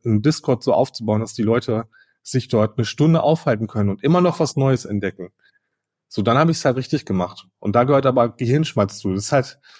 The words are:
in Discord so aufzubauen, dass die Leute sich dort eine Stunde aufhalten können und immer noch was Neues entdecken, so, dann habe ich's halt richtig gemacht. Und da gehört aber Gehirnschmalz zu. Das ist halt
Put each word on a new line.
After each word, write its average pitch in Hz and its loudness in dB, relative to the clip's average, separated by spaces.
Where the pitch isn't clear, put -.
in 107 2
Discord 143 0
so 127 2
aufzubauen, 107 0
dass 110 -8
die 120 -2
Leute 113 0
sich - -4
dort 107 0
eine 113 0
Stunde 160 2
aufhalten 120 0
können 101 -2
und 98 -6
immer 170 2
noch 175 0
was 156 -2
Neues 135 0
entdecken, 98 -6
so, - -6
dann 117 2
habe 165 4
ich's - -4
halt 127 0
richtig 135 -4
gemacht. 90 -6
Und 101 -2
da 120 4
gehört 135 2
aber 123 2
Gehirnschmalz 120 -2
zu. 95 -4
Das 101 -4
ist - -10
halt 135 -2